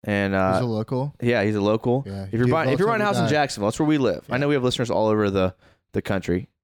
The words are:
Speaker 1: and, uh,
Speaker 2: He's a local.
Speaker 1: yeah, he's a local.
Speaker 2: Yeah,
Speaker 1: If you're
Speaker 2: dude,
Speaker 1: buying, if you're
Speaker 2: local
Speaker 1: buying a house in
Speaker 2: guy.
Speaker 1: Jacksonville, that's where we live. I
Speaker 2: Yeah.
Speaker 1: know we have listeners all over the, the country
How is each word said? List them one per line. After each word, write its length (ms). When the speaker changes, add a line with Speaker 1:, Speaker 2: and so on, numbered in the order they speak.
Speaker 1:
and, 300
uh, 200
Speaker 2:
He's 100
a 20
local. 560
Speaker 1:
yeah, 220
he's 120
a 60
local. 460
Speaker 2:
Yeah, 180
Speaker 1:
If 80
you're 120
Speaker 2:
dude, 60
Speaker 1:
buying, 200
if 80
you're 80
Speaker 2:
local 120
Speaker 1:
buying 20
a 40
house 140
in 60
Speaker 2:
guy. 40
Speaker 1:
Jacksonville, 400
that's 100
where 80
we 120
live. 300
I 40
Speaker 2:
Yeah. 40
Speaker 1:
know 100
we 80
have 80
listeners 260
all 180
over 220
the, 240
the 100
country 480